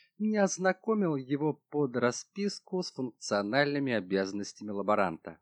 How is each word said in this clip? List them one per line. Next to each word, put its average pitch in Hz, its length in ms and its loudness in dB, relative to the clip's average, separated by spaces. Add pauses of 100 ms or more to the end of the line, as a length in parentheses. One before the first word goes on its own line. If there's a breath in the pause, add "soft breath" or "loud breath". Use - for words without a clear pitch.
(180 soft breath)
не 214 180 0
ознакомил 190 800 2
его 139 380 0 (160)
под 139 260 0
расписку 180 840 -2
с - 100 -8
функциональными 131 1000 0
обязанностями 98 800 -2
лаборанта 98 720 0